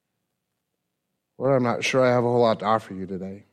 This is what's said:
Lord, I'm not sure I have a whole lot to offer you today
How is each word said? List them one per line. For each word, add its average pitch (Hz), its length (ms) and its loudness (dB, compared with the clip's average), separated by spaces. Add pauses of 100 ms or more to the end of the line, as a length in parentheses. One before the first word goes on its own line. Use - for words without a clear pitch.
(1400)
Lord, 131 160 0
I'm 127 80 2
not 117 200 -2
sure 131 220 2
I 123 60 4
have 123 120 2
a 117 40 0
whole 120 140 2
lot 113 180 2
to 95 60 -6
offer 107 280 0
you 95 140 -10
today 95 460 -10